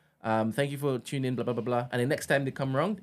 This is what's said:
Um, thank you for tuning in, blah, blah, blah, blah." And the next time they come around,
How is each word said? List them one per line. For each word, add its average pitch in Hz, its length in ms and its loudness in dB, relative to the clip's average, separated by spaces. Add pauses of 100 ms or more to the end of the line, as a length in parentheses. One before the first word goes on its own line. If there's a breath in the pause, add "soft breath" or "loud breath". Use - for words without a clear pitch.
(240 loud breath)
Um, 110 280 2
thank 143 200 0
you 143 60 -6
for 135 220 0
tuning 131 300 -2
in, 127 60 0
blah, 117 80 0
blah, 120 100 0
blah, 117 100 -2
blah." 123 280 0
And 120 100 2
the 123 40 2
next 143 220 0
time 139 180 2
they 131 60 -2
come 135 240 -2
around, 180 280 0